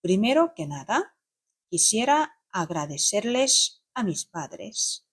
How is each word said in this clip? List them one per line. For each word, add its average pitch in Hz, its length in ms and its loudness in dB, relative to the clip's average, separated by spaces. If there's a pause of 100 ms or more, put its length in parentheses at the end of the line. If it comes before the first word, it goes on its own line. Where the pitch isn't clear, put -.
Primero 247 540 2
que 156 100 -6
nada, 147 480 -4 (580)
quisiera 262 600 2 (240)
agradecerles 180 1300 0 (160)
a 247 60 -2
mis 170 260 -2
padres. - 840 -8